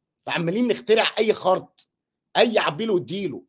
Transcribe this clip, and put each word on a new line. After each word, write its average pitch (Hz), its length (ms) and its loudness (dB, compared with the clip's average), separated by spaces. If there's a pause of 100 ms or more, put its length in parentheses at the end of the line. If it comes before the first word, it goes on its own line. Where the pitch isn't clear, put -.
(260)
فعمالين 170 420 -2
نخترع 214 380 2 (120)
أي 214 160 2
خرط، - 540 -2 (500)
أي 214 220 4
عبيله 180 340 -2
واديله، 170 560 -4